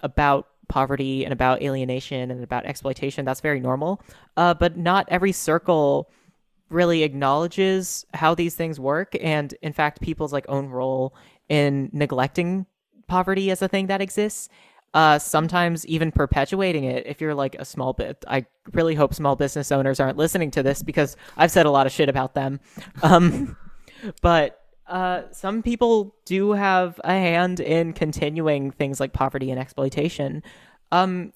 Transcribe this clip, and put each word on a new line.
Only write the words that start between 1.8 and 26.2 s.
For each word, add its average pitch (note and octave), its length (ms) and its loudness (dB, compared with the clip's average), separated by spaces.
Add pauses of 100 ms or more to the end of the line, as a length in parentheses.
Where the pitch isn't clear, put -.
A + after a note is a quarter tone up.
and B2+ 120 -10
about B2 220 -6
exploitation, C#3 600 -6
that's C3 160 -4
very D3 180 -2
normal. C#3 420 -4 (360)
Uh, F3 160 4
but E3+ 240 0
not F3+ 320 0
every F#3 220 0
circle D#3 800 2 (600)
really E3+ 340 2
acknowledges E3 1120 0
how E3 220 2
these E3+ 200 -2
things D#3+ 240 -4
work, D3 420 -2
and D3+ 400 -2
in D#3 120 -6
fact, D3+ 280 -2
people's, D3+ 320 -4
like, C#3 160 -2
own C#3 180 -2
role C3 480 -4 (340)
in C#3+ 440 2
neglecting D3 720 -2 (420)
poverty F#3+ 440 0
as F#3 100 -2
a F#3+ 60 2
thing G3 200 -2
that G3 140 -2
exists, G#3 480 -4 (440)
uh, D#3 260 6
sometimes E3 680 0
even D#3+ 260 -2
perpetuating D3+ 720 0
it. B2+ 200 -4
If - 160 -10
you're, D#3 140 -2
like, C#3 200 -4
a - 100 -12
small C3 280 -4
bit, C3 340 -8
I C3 180 -2 (260)
really E3 240 0
hope D3 180 2
small C#3+ 220 0
business C#3+ 360 -2
owners C3+ 280 2
aren't C3+ 180 0
listening D#3+ 340 0
to C#3+ 120 0
this, C3+ 180 0
because - 340 -2 (220)
I've D#3+ 140 6
said E3+ 140 6
a D3 60 4
lot C#3 140 6
of C3 60 -2
shit D3 180 2
about C3 240 -2
them. C#3 260 -4 (440)
Um, F3 520 6 (320)
<laughs> - 340 -14
but, E3 400 2 (260)
uh, F3+ 440 -4
some G#3 300 -6
people A3+ 540 2 (100)